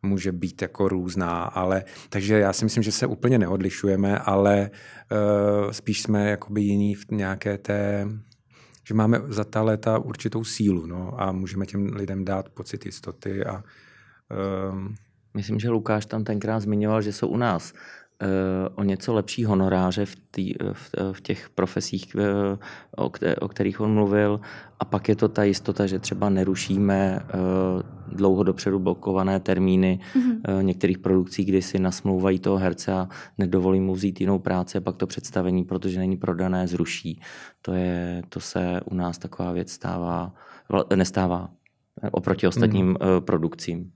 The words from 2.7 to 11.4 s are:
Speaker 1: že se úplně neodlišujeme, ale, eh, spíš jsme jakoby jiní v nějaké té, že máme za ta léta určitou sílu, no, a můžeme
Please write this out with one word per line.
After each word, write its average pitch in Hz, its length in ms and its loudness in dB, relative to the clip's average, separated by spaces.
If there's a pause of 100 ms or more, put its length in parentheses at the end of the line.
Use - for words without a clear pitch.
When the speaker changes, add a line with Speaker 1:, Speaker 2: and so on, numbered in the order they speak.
Speaker 1:
že 104 80 0
se - 160 -2
úplně 123 320 2
neodlišujeme, 98 800 2
ale, 101 500 4 (420)
eh, 104 640 2
spíš - 280 -4
jsme 104 280 2
jakoby 104 320 -2
jiní 101 340 2
v - 160 -18
nějaké 98 460 -2
té, 101 500 -2 (800)
že 107 60 -4
máme 110 340 4
za 107 160 -4
ta 110 180 -2
léta 110 380 2
určitou 113 440 -6
sílu, 95 420 0
no, 90 360 -8
a 98 100 0
můžeme 95 340 -4